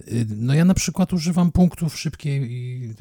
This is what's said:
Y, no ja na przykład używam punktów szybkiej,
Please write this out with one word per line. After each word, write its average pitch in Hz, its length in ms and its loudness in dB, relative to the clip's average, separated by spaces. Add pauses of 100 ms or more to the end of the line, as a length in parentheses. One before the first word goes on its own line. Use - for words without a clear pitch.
Y, 113 180 -2 (100)
no 120 180 0
ja 160 100 4
na 185 100 6
przykład - 380 -2
używam 175 400 2
punktów 170 460 2
szybkiej, 123 1040 -6